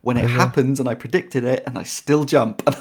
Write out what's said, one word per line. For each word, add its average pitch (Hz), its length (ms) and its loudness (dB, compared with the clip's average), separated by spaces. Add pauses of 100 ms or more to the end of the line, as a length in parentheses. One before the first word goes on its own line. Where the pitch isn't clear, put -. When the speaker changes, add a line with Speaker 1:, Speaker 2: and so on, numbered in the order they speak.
Speaker 1:
when 123 140 0
it 120 60 2
Speaker 2:
Really? 120 140 0
Speaker 1:
happens 135 440 2
and 127 80 -2
I 117 80 -2
predicted 135 480 -2
it 127 220 0
and 123 120 -8
I 90 60 -8
still 147 400 0
jump. 123 400 2
<laughs> - 40 -2
And - 140 2